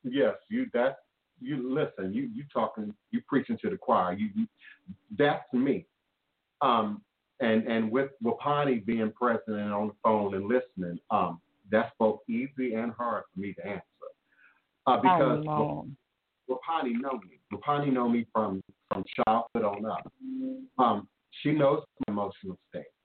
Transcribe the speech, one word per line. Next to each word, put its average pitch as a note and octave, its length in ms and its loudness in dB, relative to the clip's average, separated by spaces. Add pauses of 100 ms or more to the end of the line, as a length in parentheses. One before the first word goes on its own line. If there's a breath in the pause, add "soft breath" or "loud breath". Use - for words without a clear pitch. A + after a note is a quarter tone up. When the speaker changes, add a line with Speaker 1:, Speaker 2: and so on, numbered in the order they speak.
Speaker 1:
Yes, B3+ 300 2 (160)
you, C3 240 -2
that, A#2+ 240 2 (420)
you C3 340 -4
listen, G2+ 380 -2
you, A2 120 -2 (100)
you D3 180 -8
talking, G#2+ 420 -2 (180)
you - 160 -2
preaching A#2+ 340 0
to G#2 80 -2
the F#2+ 80 -4
choir. F2+ 360 2
You, G#2 220 -2
you, A2 120 0 (680 loud breath)
that's D3 380 2
me. B2 320 0 (760)
Um, A2 400 2 (380)
and, A2+ 280 2
and A2+ 240 0
with C3 180 2 (120)
Wapani C3+ 600 0
being A2 280 0
present A2 460 -2
and G#2 140 -2
on G#2 180 -2
the - 40 -10 (100)
phone G#2 300 4
and F#2+ 140 -2
listening, F#2 520 -2 (120)
um, F2+ 280 0 (320)
that's G#2+ 280 2
both G#2+ 280 2
easy B2+ 460 -4
and A#2 200 -2
hard A#2 380 -4
for F#2 80 -10
me G2 140 -6
to E2+ 100 -12
answer. F#2+ 200 -8 (1040 soft breath)
Uh, B2 100 4
Speaker 2:
Oh, A2 60 -2
Speaker 1:
because D3+ 420 4
Speaker 2:
no. D3+ 420 -2 (600)
Speaker 1:
Wapani B2+ 500 -2
know C3 200 -4
me. F#2 200 -20 (140)
Wapani C#3+ 400 0
know B2 160 2
me A#2+ 240 2
from, G2 300 0 (280)
from G2 120 -2 (200)
childhood A#2 400 2
on G#2 220 -2
up. - 260 -6 (680)
Um, G#2+ 280 4 (360)
she C#3+ 80 2
knows C#3 320 4 (240)
my G#2 60 -2
emotional G2 440 -4 (140)
state. - 140 -10 (200)